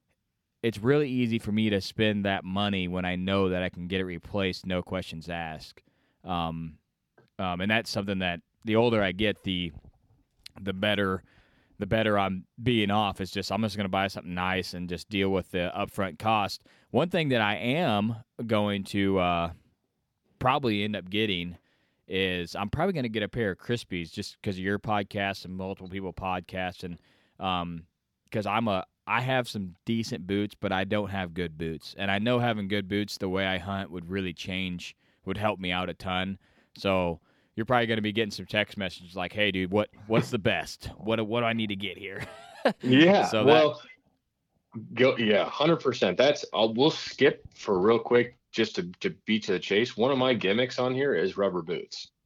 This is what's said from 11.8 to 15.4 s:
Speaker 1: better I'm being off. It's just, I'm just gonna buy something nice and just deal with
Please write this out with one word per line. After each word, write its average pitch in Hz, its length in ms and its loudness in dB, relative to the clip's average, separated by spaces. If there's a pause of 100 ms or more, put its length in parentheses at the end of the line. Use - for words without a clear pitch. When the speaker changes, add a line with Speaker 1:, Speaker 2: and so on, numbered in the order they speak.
Speaker 1:
better 107 300 2
I'm 95 300 0 (160)
being 110 300 4
off. 101 280 2
It's 95 120 -6
just, 95 180 -4
I'm 98 120 0
just 101 140 -2
gonna 101 120 -2
buy 95 180 2
something 90 280 -8
nice 92 400 -2
and 87 140 -6
just 85 200 -8
deal 98 220 2
with 92 200 0